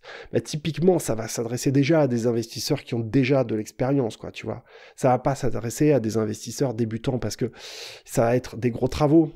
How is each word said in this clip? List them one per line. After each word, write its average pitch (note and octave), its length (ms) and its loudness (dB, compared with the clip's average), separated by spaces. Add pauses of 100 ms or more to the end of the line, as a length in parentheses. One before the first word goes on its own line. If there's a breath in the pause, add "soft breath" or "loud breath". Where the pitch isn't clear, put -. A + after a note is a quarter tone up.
(320 loud breath)
Bah, A#2+ 60 2
typiquement, D#3+ 640 0
ça A2+ 160 -2
va A2 100 -6
s'adresser A#2+ 460 -4
déjà C#3+ 300 4
à C#3+ 40 4
des A#2+ 220 0
investisseurs A#2 560 -4
qui - 100 -8
ont A#2 60 -2
déjà C3 420 2
de A2+ 140 -2
l'expérience, B2 600 -2
quoi, - 140 -12
tu - 160 -12
vois. A2 160 -8 (320 loud breath)
Ça - 140 0
va B2+ 100 4
pas C#3 160 0
s'adresser A#2+ 560 0
à C#3+ 80 6
des A2 200 0
investisseurs A2+ 540 -2
débutants A2+ 460 -2
parce G#2 160 -4
que C3 160 -4 (540 loud breath)
ça - 180 0
va A#2 140 4
être - 200 -4
des A#2 140 0
gros A#2 160 -2
travaux. D3+ 500 4